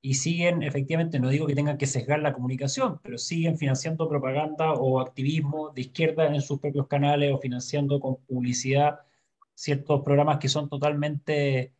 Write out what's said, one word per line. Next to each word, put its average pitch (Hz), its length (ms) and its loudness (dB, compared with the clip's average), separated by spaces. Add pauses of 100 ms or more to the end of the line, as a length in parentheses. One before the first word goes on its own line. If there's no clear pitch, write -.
y 135 120 -2
siguen, 170 500 2
efectivamente, 151 560 0
no 123 80 2
digo 147 180 2
que 143 80 0
tengan 143 240 0
que 139 80 0
sesgar 139 360 0
la 147 100 2
comunicación, 135 720 -2
pero 120 140 -10
siguen 165 400 -2
financiando 156 500 0
propaganda 147 640 0
o 131 300 2
activismo 147 680 -2
de 131 100 -8
izquierda 156 520 0
en 143 80 0
sus 139 200 -4
propios 139 260 -2
canales 143 460 2
o 135 60 -2
financiando 139 600 -2
con 131 260 -4
publicidad 131 760 0 (520)
ciertos 143 480 0
programas 147 360 4
que 147 100 -2
son 143 220 0
totalmente 147 1120 0